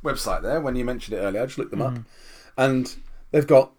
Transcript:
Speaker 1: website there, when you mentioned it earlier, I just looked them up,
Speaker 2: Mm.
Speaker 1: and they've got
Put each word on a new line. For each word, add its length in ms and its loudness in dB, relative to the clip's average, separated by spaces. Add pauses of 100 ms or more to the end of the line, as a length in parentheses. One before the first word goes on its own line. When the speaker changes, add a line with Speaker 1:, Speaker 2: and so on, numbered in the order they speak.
Speaker 1:
website 400 -2
there, 180 0
when 140 -2
you 100 -2
mentioned 320 -4
it 40 -2
earlier, 220 0
I 20 -2
just 140 -8
looked 120 -6
them 100 -2
up, 120 -2
Speaker 2:
Mm. 120 -8 (520)
Speaker 1:
and 380 2 (360)
they've 160 4
got 320 6